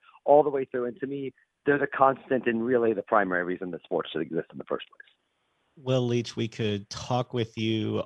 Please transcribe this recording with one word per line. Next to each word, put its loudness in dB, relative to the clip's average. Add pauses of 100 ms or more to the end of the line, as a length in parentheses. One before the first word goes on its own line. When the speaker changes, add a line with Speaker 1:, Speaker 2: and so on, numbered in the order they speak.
(260)
Speaker 1:
all 8
the -2
way -2
through. -4
And -10
to -6
me, -8 (340)
they're 4
the 0
constant 2
and 0
really 2
the -2
primary 2
reason -6
that -12
sports -4
should -4
exist -4
in -16
the -12
first -6
place. -20 (720)
Speaker 2:
Will 0
Leitch, -2
we -2
could -6
talk -6
with -4
you -2